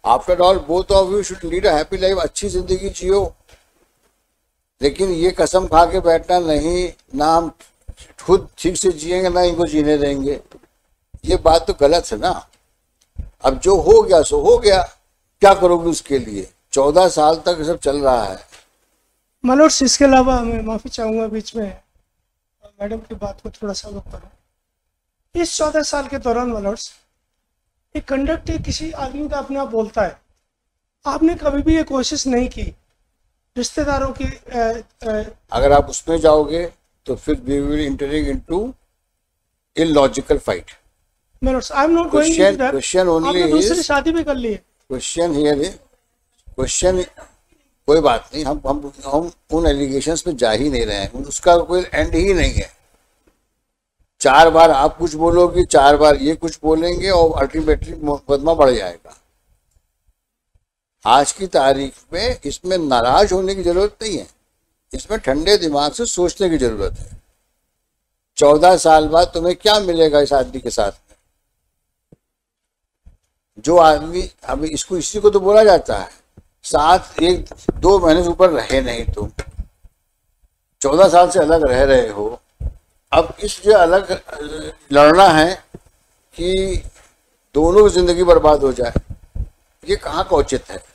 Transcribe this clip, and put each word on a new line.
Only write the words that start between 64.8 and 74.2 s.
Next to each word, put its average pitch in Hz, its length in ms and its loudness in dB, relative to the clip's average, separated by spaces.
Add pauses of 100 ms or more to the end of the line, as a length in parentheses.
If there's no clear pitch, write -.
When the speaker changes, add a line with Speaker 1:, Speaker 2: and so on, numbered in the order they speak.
Speaker 1:
इसमें 214 260 -8
ठंडे 160 360 0
दिमाग 147 360 -2
से 233 140 -6
सोचने 180 440 -2
की 160 80 -2
जरूरत 101 400 -4
है। - 240 -18 (1120)
चौदह 151 400 6
साल 156 320 4
बाद 170 260 2
तुम्हें 175 220 -2
क्या 214 240 2
मिलेगा 160 400 2
इस 143 120 0
आदमी 131 280 -2
के 120 100 -8
साथ 101 220 -4
में? - 240 -20 (2500)
जो 165 180 0
आदमी, 160 540 2 (140)